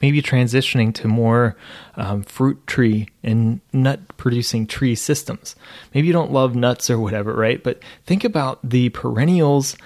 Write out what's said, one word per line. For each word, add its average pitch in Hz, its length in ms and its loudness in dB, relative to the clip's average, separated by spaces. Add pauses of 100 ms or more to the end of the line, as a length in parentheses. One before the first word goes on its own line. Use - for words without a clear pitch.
maybe 143 200 2
transitioning 123 720 2
to - 140 -4
more, 117 480 2 (380)
um, 101 280 -6
fruit - 440 -4
tree 110 420 0 (140)
and 113 380 0 (120)
nut 135 280 0 (160)
producing 120 500 -2
tree 123 280 -2
systems. - 600 -6 (400)
Maybe 147 120 2
you 175 60 2
don't 160 200 0
love 131 220 2
nuts 120 340 0
or 120 100 0
whatever, 107 360 -4
right? 113 280 0
But - 180 -4 (260)
think 190 180 0
about 151 340 -2 (100)
the 123 220 2
perennials 143 960 0